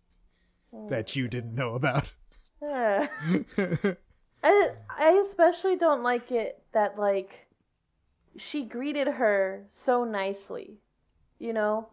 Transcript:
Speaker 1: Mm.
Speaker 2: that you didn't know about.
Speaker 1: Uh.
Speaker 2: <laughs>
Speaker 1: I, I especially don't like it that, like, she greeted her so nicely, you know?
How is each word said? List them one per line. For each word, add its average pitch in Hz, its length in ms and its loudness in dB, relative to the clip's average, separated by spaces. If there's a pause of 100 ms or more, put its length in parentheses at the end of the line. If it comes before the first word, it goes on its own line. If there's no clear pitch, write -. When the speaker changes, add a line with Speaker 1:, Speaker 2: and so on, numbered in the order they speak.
(720)
Speaker 1:
Mm. 214 160 -14
Speaker 2:
that 113 260 -4
you 131 120 0
didn't 120 260 -6
know 120 220 -4
about. 135 360 0 (480)
Speaker 1:
Uh. 254 460 0 (220)
Speaker 2:
<laughs> 196 640 -2 (500)
Speaker 1:
I, 381 260 6 (200)
I 320 340 4
especially 359 520 2
don't 320 260 2
like 240 300 -2
it 226 400 -4
that, 208 260 0
like, 196 480 -2 (920)
she - 260 -8
greeted 269 440 -4
her 202 640 0
so 247 340 0
nicely, 196 760 -6 (580)
you 226 160 -8
know? 214 400 0